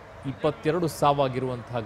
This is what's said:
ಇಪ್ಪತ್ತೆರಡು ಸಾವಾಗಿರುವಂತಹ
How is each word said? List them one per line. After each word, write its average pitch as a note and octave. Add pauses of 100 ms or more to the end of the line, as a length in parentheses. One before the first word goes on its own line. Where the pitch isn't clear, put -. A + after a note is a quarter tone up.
(260)
ಇಪ್ಪತ್ತೆರಡು D#3
ಸಾವಾಗಿರುವಂತಹ B2+